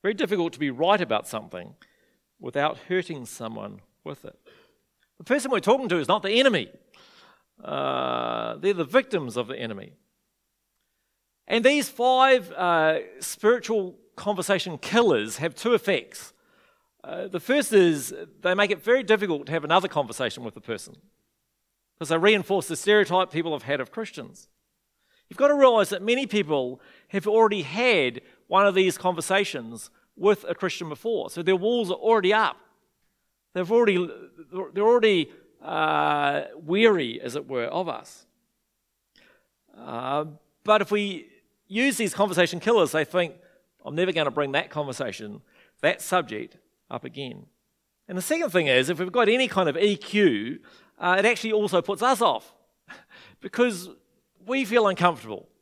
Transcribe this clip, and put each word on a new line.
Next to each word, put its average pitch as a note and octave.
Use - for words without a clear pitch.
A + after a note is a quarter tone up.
Very G#3
difficult F#3+
to B2+
be D3
right E3+
about A2
something -
without C#3+
hurting F3
someone G#2
with D3+
it. -
The F3
person C4+
we're A3
talking B3
to F3+
is C#3+
not G3
the G#3
enemy. G#3+
Uh, A#2+
they're F#3+
the E3+
victims D#3
of A#2+
the B2+
enemy. G#2+
And A3+
these C#4+
five, B3+
uh, E3
spiritual G#3+
conversation F#3
killers C3+
have D3+
two A#3+
effects. -
Uh, -
the F#3
first C4
is E3
they F3+
make G3+
it F3
very B3
difficult F#3
to C#3+
have D#3+
another F3+
conversation A#2+
with A2
the G#2+
person, -
'cause D#3
they E3
reinforce G3
the E3
stereotype F#3
people D#3+
have C#3
had C3+
of B2+
Christians. -
You've -
gotta C#4+
realise B3
that F#3+
many A#3+
people D3
have G3
already G#3+
had D#3
one G3
of F#3+
these F#3+
conversations E3
with G3
a E3+
Christian E3+
before, F#3+
so E3+
their F#3+
walls G#3+
are F3+
already G#3
up. G#3+
They've F3+
already, G#3
they're F#3
already, G#3+
uh, D3+
weary, E3
as B2
it D3
were, B2+
of E3+
us. -
Uh, B2
but G#3+
if G3
we G3+
use A#3
these G#3
conversation F3+
killers, G#3
they D#3
think, F3
"I'm D3
never F#3
gonna D3+
bring C#3
that C#3+
conversation, B2
that -
subject, A2+
up B2
again." C3
And F#3
the F#3
second D#4
thing E3
is, C3
if E3
we've F#3
got A3+
any A#3+
kind F#3
of C#3+
E G3+
Q, C#3+
uh, F3+
it G3
actually A3+
also G#3
puts G3+
us B3
off C#3
<laughs> -
because G3+
we C4
feel G#3+
uncomfortable. D#3